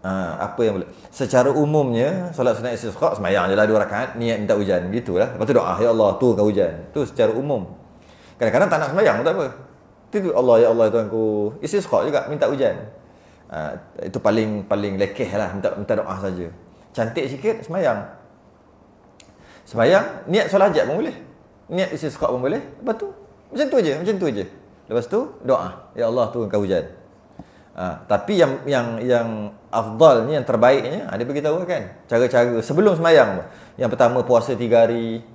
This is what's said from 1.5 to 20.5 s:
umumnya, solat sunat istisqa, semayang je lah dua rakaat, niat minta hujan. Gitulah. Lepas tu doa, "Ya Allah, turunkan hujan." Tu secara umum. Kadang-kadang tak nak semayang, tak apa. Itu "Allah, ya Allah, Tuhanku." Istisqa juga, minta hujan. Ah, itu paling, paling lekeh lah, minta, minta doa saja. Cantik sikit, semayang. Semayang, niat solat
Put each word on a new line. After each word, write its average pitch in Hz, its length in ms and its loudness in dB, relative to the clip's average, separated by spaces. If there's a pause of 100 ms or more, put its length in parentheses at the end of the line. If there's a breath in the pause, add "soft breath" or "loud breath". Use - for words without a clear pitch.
umumnya, 151 800 0
solat 127 240 0
sunat 117 160 -6
istisqa, 110 400 -4
semayang 95 320 0
je 98 80 0
lah 107 160 4
dua 107 160 2
rakaat, 107 320 -6
niat 113 240 -2
minta 104 160 2
hujan. 92 320 0
Gitulah. 110 480 -2
Lepas 98 80 -2
tu 120 80 0
doa, 92 240 2
"Ya 113 160 2
Allah, 107 240 2
turunkan 107 320 2
hujan." 92 480 -2
Tu 139 80 0
secara 110 240 0
umum. 113 480 -4 (640 loud breath)
Kadang-kadang 160 320 2
tak 151 80 2
nak 139 80 -2
semayang, 170 320 2
tak 180 160 0
apa. 156 80 -2 (640)
Itu 190 240 -2
"Allah, 123 240 6
ya 117 160 8
Allah, 113 160 4
Tuhanku." 107 720 0
Istisqa 131 480 0
juga, 147 240 0
minta 139 160 0
hujan. 131 400 -2 (640 soft breath)
Ah, 76 240 -8 (240)
itu 92 160 -8
paling, 107 480 0
paling 101 320 -2
lekeh 98 320 -6
lah, 98 240 -4
minta, 98 240 -4
minta 104 160 -4
doa 95 240 -4
saja. 90 320 -6 (400 soft breath)
Cantik 123 400 -4
sikit, 214 320 -4
semayang. 151 400 -2 (1600 loud breath)
Semayang, 170 640 0
niat 190 240 0
solat 196 240 4